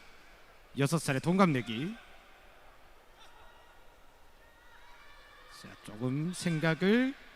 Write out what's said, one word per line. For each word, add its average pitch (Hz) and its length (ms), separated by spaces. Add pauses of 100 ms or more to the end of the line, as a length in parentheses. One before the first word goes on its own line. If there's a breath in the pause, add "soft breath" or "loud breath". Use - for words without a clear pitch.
(800)
여섯 139 200
살의 131 240
동갑내기. 156 720 (3750)
자, - 60 (160)
조금 127 500
생각을 180 800 (220)